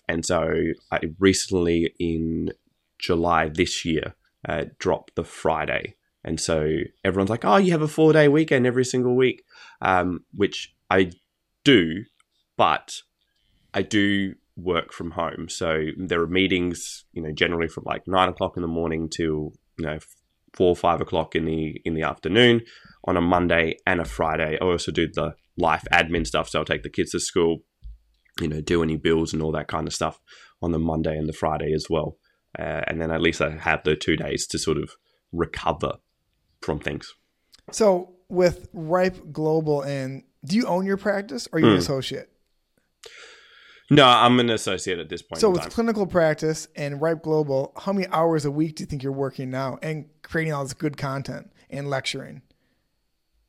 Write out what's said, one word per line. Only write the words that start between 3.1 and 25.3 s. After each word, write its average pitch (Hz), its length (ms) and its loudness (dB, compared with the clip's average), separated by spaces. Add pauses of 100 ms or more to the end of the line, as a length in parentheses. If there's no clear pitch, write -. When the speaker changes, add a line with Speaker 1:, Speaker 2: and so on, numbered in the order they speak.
Speaker 1:
this 85 340 -2
year, 80 320 -2 (320)
uh, 80 180 -2 (140)
dropped - 360 -2
the 82 100 -4
Friday. 76 720 -4 (280)
And 80 160 -4
so 78 380 0 (260)
everyone's 95 260 0
like, 113 140 -2
"Oh, 196 140 6
you 185 140 4
have 160 100 2
a 156 60 0
four-day 156 420 6
weekend 147 360 2
every 127 200 2
single 123 300 0
week," 127 280 2 (380)
um, 90 420 2 (100)
which - 400 -2 (160)
I 95 220 4 (540)
do, 95 400 4 (500)
but - 460 0 (720)
I 101 80 -2
do 101 540 0 (200)
work 85 380 -4
from 85 180 -10
home. 82 380 -6
So 80 380 -2 (100)
there 87 240 -2
are 82 60 0
meetings, 90 840 0
you 85 100 -10
know, 78 100 -6
generally 82 360 0
from, - 180 -10
like, - 220 -8
nine 92 220 4
o'clock 90 260 -4
in 90 60 -4
the 87 60 -2
morning 82 420 -2
till, 78 440 -4 (240)
you 85 80 -6
know, 76 140 -6 (540)
four 92 160 4
or 87 60 4
five 85 260 2
o'clock 80 340 -2
in 80 100 0
the, 80 380 -4
in 85 120 -2
the 78 80 -2
afternoon 113 580 4 (440)
on 92 120 2
a 87 40 2
Monday 87 560 2 (100)
and 92 120 0
a 82 60 -2
Friday. 78 560 -2
I - 20 -2
also 87 280 0
do 82 200 0
the 76 240 -4 (220)